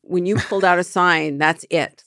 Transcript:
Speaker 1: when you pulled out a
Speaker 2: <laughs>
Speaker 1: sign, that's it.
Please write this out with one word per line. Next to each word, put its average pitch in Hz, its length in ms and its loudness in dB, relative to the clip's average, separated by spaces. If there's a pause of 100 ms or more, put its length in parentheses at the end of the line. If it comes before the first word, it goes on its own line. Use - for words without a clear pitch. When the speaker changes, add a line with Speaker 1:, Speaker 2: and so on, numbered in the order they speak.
Speaker 1:
when 175 240 -4
you 202 100 0
pulled 196 300 -2
out 180 140 4
a 180 40 -2
Speaker 2:
<laughs> - 160 -4
Speaker 1:
sign, 156 380 0
that's 156 320 0
it. - 380 -4